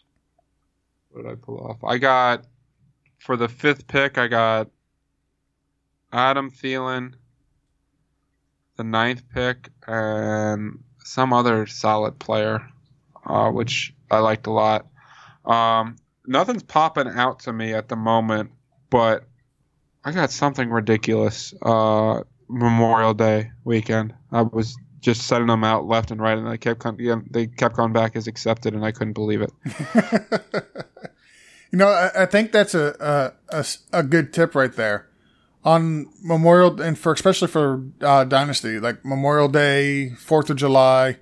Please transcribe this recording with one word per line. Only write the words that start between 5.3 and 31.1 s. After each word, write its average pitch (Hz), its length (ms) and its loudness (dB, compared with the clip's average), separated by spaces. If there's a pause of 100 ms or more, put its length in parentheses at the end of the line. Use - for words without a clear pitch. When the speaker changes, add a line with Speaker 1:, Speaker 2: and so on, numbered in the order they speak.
Speaker 1:
Adam 135 360 0
Thielen, 127 640 -8 (1600)
the 117 80 -10
ninth 117 380 -2 (100)
pick, 123 360 -6 (160)
and 107 920 -4 (240)
some 131 300 -2
other 117 340 2
solid 107 520 -2
player, 110 460 -4 (600)
uh, 107 260 0
which 113 420 -6 (160)
I 110 100 4
liked 110 280 0
a 113 40 -4
lot. 110 360 0 (580)
Um, 113 520 -2 (280)
nothing's 175 380 -2
popping 156 440 0
out 123 340 -4
to 120 120 -10
me 113 200 -6
at 110 160 -6
the 123 80 -6
moment, 110 540 0 (380)
but 113 340 2 (840)
I 147 60 -6
got 165 200 -2
something 135 380 -2
ridiculous, 110 840 -2 (100)
uh, 110 580 2 (260)
Memorial 117 680 2
Day 107 380 0 (140)
weekend. 110 480 -2 (180)
I 117 120 2
was 113 340 -4 (240)
just 117 260 -2
sending 120 200 2
them 113 160 2
out 110 220 2
left 113 260 0
and 110 100 -8
right, 110 160 0
and 110 100 -6
they 113 100 -6
kept 117 240 -4
con-, 110 180 -8
yeah, 117 200 -2 (100)
they 117 180 -2
kept 117 280 -2
going 113 180 0
back 113 220 0
as 113 120 -8
accepted, 113 460 -4
and 107 120 -6
I 110 60 -2
couldn't 110 220 -6
believe 107 280 -4
it. - 100 -4 (1000)
Speaker 2:
<laughs> 190 100 -6 (1080)